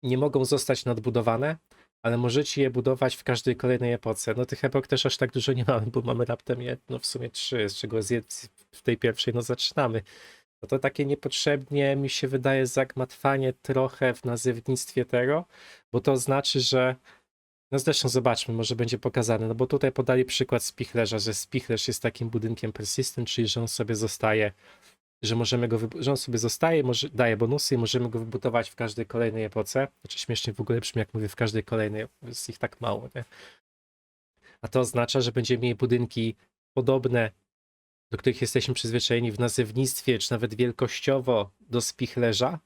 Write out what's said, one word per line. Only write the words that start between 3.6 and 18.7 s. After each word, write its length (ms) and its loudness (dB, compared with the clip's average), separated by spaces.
epoce. 440 -2
No 80 0
tych 180 -6
epok 240 0
też 180 2
aż 120 0
tak 140 0
dużo 220 0
nie 140 0
mamy, 200 2
bo 140 0
mamy 240 0
raptem 360 -4
jedno, 380 -8
w 60 -10
sumie 240 -6
trzy, 400 -2
z 60 -8
czego 260 -2
z 80 -4
jed-, 400 -4
w 100 -20
tej 160 2
pierwszej, 360 0
no, 80 0
zaczynamy. 600 0
No 60 -14
to 120 0
takie 260 0
niepotrzebnie, 920 0
mi 140 0
się 180 -2
wydaje, 400 2
zagmatwanie 840 0
trochę 600 0
w 120 -8
nazewnictwie 800 0
tego, 400 2
bo 100 2
to 160 4
znaczy, 420 0
że, 360 2
no, 80 2
zresztą 300 2
zobaczmy, 440 2
może 220 -2